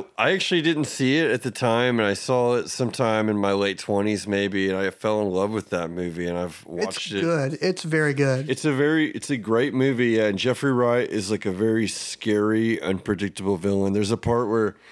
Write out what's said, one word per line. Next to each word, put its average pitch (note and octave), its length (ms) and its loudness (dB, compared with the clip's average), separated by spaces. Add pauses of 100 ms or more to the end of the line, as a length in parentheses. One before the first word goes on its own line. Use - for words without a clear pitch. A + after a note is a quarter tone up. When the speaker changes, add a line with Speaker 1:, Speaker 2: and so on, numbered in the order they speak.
(180)
Speaker 1:
I, A2+ 80 2
I E3 60 4
actually F#3 280 0
didn't D#3 240 2
see C3+ 320 0
it D#3+ 140 2
at A#2+ 120 0
the B2+ 80 -4
time, A#2+ 480 2
and G#2+ 80 2
I G2 60 2
saw B2 440 0
it D#2+ 120 -4
sometime A2 600 0
in G#2 80 0
my G2+ 140 2
late G2 260 0
twenties G2+ 500 0
maybe, G2 400 0
and F#2+ 80 0
I F#2+ 140 -2
fell G#2+ 320 -2
in G2+ 80 0
love F#2+ 220 0
with G#2+ 180 -6
that E2+ 180 -2
movie, F2 380 -6
and F2 100 -4
I've F2 300 -6
watched F#2 400 -6
Speaker 2:
It's - 80 -8
Speaker 1:
it. - 80 0
Speaker 2:
good. D#3+ 400 -2
It's F#3 200 -2
very D#3 300 0
good. C3+ 380 0
Speaker 1:
It's C3 160 -2
a D3+ 60 2
very, D3 400 2
it's - 180 -8
a C3+ 80 -2
great A2+ 340 2
movie, B2+ 360 2
yeah, A2 160 4
and G2+ 140 2
Jeffrey B2+ 320 0
Wright B2 380 2
is, G2 220 -4
like, G#2 160 -2
a G2+ 40 -2
very A2 380 2
scary, G#2+ 920 0
unpredictable F#2+ 760 -2
villain. G2 380 0
There's G#2 160 0
a A2+ 80 0
part A#2+ 320 0
where A2 260 0 (140)